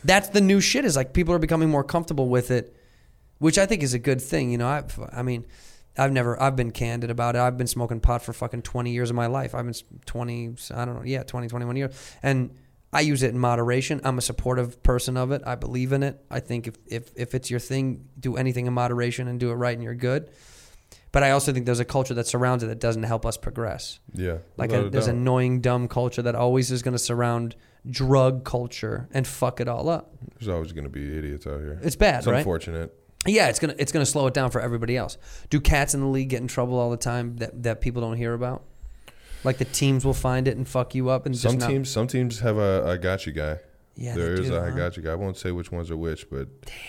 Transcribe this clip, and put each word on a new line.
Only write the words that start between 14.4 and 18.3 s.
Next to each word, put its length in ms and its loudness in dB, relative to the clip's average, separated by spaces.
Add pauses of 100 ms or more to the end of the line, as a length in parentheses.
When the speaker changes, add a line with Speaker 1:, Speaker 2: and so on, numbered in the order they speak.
Speaker 1:
person 340 4
of 160 0
it. 140 -2
I 80 -4
believe 380 -2
in 100 2
it. 280 -4
I 100 -4
think 260 -6
if, 100 -10 (100)
if, 300 -10
if 180 -6
it's 160 -4
your 100 0
thing, 480 -4 (120)
do 160 -2